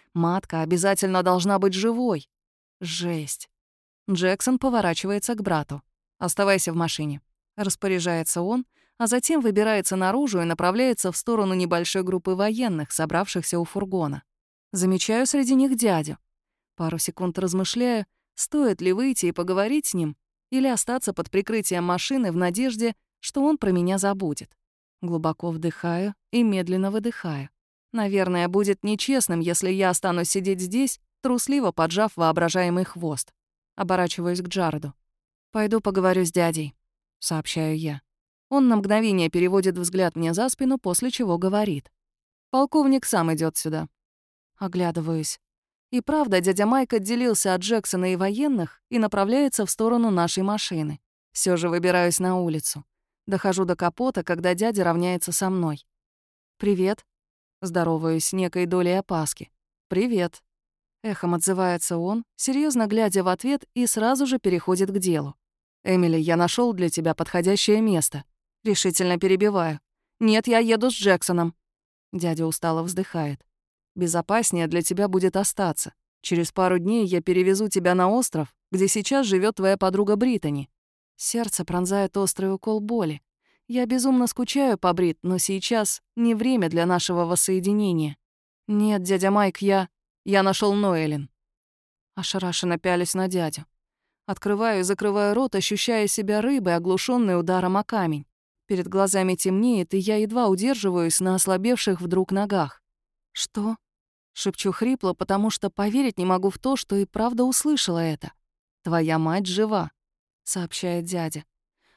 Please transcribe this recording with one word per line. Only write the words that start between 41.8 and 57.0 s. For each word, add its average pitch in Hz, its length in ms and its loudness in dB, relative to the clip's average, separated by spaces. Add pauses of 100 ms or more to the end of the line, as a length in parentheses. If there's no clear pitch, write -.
«Полковник 269 560 2
сам 165 280 0
идёт 160 220 -2
сюда». 156 320 -4 (720)
Оглядываюсь. 170 800 -2 (520)
И 247 100 0
правда, 269 400 2
дядя 190 240 2
Майк 254 280 2
отделился 220 600 0
от 185 80 0
Джексона 185 520 0
и - 20 2
военных 208 720 -2
и 240 100 0
направляется 220 640 2
в - 60 -4
сторону 233 380 2
нашей 180 340 0
машины. 165 560 -4 (320)
Всё 180 240 0
же 170 140 0
выбираюсь 175 500 2
на 185 200 0
улицу. 156 440 -4 (420)
Дохожу 185 400 0
до 175 100 2
капота, 175 480 -2
когда 180 300 0
дядя 202 300 0
равняется 175 480 0
со 185 180 -2
мной. 170 360 -2 (720)
«Привет». 196 480 0 (560)